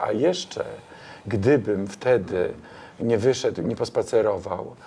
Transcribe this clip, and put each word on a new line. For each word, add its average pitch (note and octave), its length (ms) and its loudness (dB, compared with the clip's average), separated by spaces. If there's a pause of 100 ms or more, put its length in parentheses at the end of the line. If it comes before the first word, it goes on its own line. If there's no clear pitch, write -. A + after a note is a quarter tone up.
a G#2+ 100 0
jeszcze E3 520 0 (600)
gdybym G#2 640 2
wtedy G2+ 640 0 (480)
nie A#2 180 2
wyszedł, A#2 440 2
nie A2+ 140 -2
pospacerował, G#2+ 1000 0 (100)